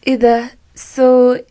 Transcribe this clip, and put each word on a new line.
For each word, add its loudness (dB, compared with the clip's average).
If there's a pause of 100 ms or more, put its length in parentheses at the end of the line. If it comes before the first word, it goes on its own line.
Ida, -2 (220)
so 0 (140)